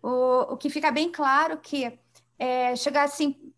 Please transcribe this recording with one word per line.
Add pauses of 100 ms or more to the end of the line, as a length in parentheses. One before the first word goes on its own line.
O,
o
que
fica
bem
claro
que, (400)
é,
chegar
assim,